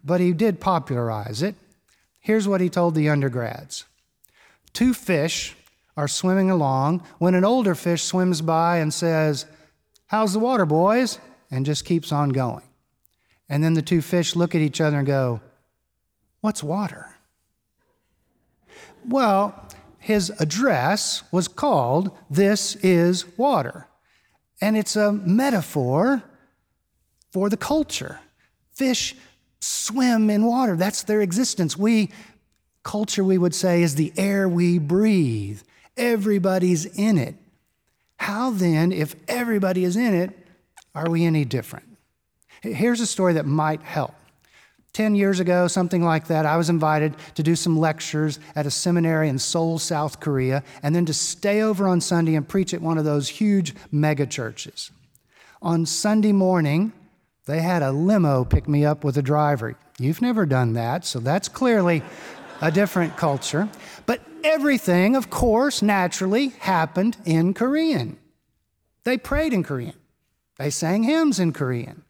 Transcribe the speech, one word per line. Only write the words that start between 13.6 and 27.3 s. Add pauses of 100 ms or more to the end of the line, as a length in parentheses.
then
the
two
fish
look
at
each
other
and
go, (1000)
"What's
water?" (1900)
Well, (320)
his
address
was
called (140)
This
Is (120)
Water. (720)
And
it's
a
metaphor (1080)